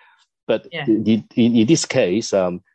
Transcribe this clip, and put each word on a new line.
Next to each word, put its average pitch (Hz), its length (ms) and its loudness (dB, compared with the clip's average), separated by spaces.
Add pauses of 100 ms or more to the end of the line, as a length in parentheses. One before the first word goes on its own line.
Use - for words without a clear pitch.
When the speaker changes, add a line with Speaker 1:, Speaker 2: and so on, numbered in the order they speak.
(480)
Speaker 1:
But 110 240 -4
Speaker 2:
Yeah. 156 160 -10
Speaker 1:
in, 107 480 0
in, 120 200 2
in 113 120 2
this - 180 2
case, 110 480 -2
um, 92 300 -2 (120)